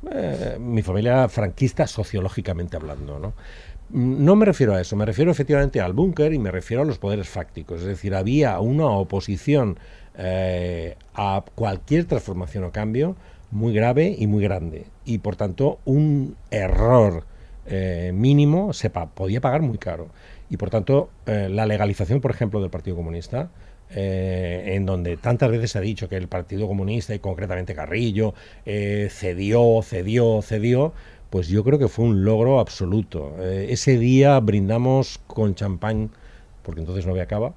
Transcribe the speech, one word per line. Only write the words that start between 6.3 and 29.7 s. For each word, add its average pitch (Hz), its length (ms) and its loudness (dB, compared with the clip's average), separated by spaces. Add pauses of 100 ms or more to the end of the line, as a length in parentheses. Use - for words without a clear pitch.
y 147 80 0
me 98 100 -2
refiero 113 320 -2
a - 20 2
los 135 140 -2
poderes 101 300 -4
fácticos. 85 540 -10
Es 90 40 -6
decir, 98 300 -4
había 110 420 2
una 131 280 2
oposición, 101 920 0 (380)
eh, 90 800 -4 (180)
a 98 300 -2 (100)
cualquier 113 520 -2
transformación 92 580 -4
o 85 80 -8
cambio 117 420 -2 (380)
muy 113 200 0
grave 127 460 2
y 107 80 2
muy 104 160 2
grande. 85 440 -4 (180)
Y, 113 140 -2
por 92 180 -4
tanto, 107 480 -2
un 143 520 2 (140)
error, 104 720 4 (420)
eh, 90 460 -2
mínimo 147 600 4
se - 180 -4
pa-, 82 160 -6
podía 95 340 -4
pagar 135 220 2
muy 113 160 -2
caro. 82 300 -8 (420)
Y, - 60 -6
por 95 140 -4
tanto, 127 400 2 (160)
eh, 104 220 -2
la 104 160 0
legalización, 104 560 0
por 127 120 -2
ejemplo, 104 280 -2
del 92 100 -4
Partido 87 260 -6
Comunista, 85 540 -6 (440)
eh, 92 800 -4
en 98 120 0
donde 87 320 -2
tantas 120 320 0
veces 113 220 -2
se 110 60 -4
ha 95 40 -2
dicho 98 260 -6
que 95 80 -6
el 90 120 -6
Partido 98 380 -6
Comunista, 101 480 -4
y 101 40 -6
concretamente 92 560 -6
Carrillo, 101 600 -2 (300)
eh, 104 460 -2
cedió, 107 720 4